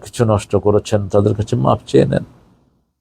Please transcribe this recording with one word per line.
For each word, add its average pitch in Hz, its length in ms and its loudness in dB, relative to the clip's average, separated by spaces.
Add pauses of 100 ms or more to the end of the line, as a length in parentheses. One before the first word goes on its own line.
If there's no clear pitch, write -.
কিছু - 200 -4
নষ্ট 104 320 0
করেছেন 101 520 0
তাদের 104 260 2
কাছে 104 220 -2
মাপ 127 300 0
চেয়ে - 200 2
নেন। - 320 -4 (600)